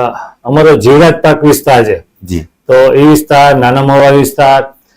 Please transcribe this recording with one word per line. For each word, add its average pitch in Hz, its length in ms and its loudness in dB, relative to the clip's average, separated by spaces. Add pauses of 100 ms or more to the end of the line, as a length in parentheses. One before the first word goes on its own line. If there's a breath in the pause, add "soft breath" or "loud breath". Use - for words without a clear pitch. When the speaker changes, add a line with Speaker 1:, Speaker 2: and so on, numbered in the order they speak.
(440 loud breath)
Speaker 1:
અમારો 151 320 2
જીવરાજ 147 380 2
પાર્ક 151 300 -2
વિસ્તાર 139 420 0
છે. 95 200 -6 (180)
Speaker 2:
જી. 87 180 -8
Speaker 1:
તો - 320 -8
એ 131 320 2
વિસ્તાર, 147 500 2
નાના 127 280 -2
મવા 139 260 2
વિસ્તાર, 135 640 0 (240)